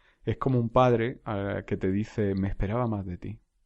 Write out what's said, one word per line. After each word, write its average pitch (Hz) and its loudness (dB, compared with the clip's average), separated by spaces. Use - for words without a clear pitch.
Es 113 -2
como 131 2
un 113 2
padre, 120 4
eh, 98 -4
que 104 -2
te 95 0
dice, 101 0
"Me 98 0
esperaba 110 -2
más 104 -4
de 90 -8
ti", 101 -12